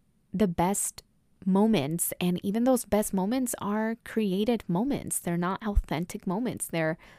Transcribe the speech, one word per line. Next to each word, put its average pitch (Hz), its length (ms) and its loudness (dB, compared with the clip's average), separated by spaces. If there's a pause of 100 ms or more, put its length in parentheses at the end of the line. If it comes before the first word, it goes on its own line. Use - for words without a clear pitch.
(340)
the 196 140 2
best 175 560 -2 (420)
moments, 185 760 4
and 180 240 2
even 220 220 0
those 262 200 4
best 208 280 0
moments 226 460 0
are 220 440 -2
created 214 640 0
moments. 214 520 -2
They're 170 180 -2
not 180 280 -2
authentic 202 640 -2
moments. 190 400 -4
They're, 160 300 -2 (220)